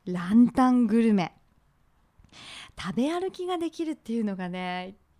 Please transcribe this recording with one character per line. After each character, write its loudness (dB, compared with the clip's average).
ラ -2
ン 8
タ 2
ン 4
グ 2
ル 4
メ。 0
食 -8
べ 0
歩 -4
き -10
が -2
で -4
き -8
る -4
っ -8
て -10
い -2
う -2
の -4
が -8
ね、 -8